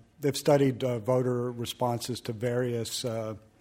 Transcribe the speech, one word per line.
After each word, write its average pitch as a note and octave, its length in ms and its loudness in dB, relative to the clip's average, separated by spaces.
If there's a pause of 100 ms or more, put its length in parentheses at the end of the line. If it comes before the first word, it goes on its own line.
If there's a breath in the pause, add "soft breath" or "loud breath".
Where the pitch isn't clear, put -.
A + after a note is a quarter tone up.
(220)
they've C#3 160 0
studied, C#3 460 4
uh, B2 160 0
voter B2 520 0
responses A#2+ 680 -2
to - 100 -6
various, A#2+ 720 -2
uh, A2+ 300 -4 (280)